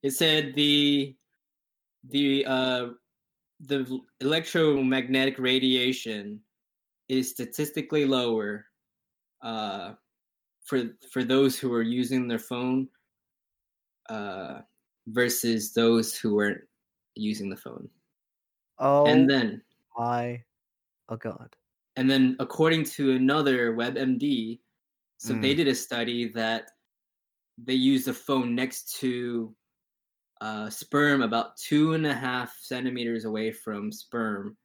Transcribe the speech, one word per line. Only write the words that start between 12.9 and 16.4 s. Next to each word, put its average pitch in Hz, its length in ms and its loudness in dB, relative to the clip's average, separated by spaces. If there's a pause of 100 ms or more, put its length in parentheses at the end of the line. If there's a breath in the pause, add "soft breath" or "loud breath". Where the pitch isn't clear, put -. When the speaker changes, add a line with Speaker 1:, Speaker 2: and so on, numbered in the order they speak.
Speaker 1:
uh, 104 500 -8 (480)
versus 117 680 0
those 117 440 4
who 107 180 0
weren't 104 260 0 (540)